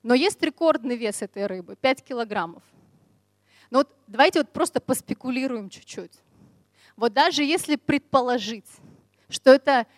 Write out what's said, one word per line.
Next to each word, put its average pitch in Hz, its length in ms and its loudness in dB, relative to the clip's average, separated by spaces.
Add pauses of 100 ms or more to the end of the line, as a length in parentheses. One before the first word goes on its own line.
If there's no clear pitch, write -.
Но 233 120 2
есть 339 280 0
рекордный 302 540 -2
вес 220 260 -6
этой 202 240 -8
рыбы, 185 300 -12
пять 269 260 -2
килограммов. 208 600 -8 (1080)
Но 254 100 2
вот 285 80 -2 (180)
давайте 294 340 2
вот 262 100 -4
просто - 300 -4
поспекулируем 254 880 -6
чуть-чуть. - 540 -18 (720)
Вот 220 160 0
даже 294 320 2
если 294 320 -2
предположить, 247 920 -2 (600)
что - 240 6
это 262 340 4 (120)